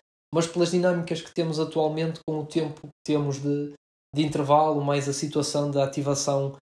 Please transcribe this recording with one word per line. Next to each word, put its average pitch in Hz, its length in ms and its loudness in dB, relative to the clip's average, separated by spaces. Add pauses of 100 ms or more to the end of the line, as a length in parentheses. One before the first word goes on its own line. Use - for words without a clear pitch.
(320)
mas 160 140 2
pelas 175 240 0
dinâmicas 175 500 0
que - 140 -18
temos 160 240 -2
atualmente, 156 680 -2
com 156 120 -4
o 151 80 -6
tempo 151 360 -4
que - 300 -6
temos 143 300 0
de, 143 320 -2 (400)
de 151 80 2
intervalo, 151 580 4
mais 143 280 0
a 139 40 -2
situação 147 580 -2
da 139 140 2
ativação, 139 800 -2